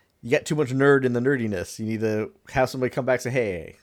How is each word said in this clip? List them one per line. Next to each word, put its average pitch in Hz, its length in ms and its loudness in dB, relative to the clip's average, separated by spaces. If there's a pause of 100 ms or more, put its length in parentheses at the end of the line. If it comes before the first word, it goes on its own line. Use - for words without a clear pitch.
(240)
you 120 80 -4
got 147 140 2
too 160 100 -2
much 147 160 0
nerd 135 340 6
in 123 80 0
the 120 60 0
nerdiness. 117 580 -2
You 113 80 -6
need 110 160 -4
to 107 300 0 (180)
have 131 220 0
somebody 127 180 -2
come 131 160 -6
back 127 120 2
and - 60 -6
say, 123 60 -6
"Hey, 98 540 -4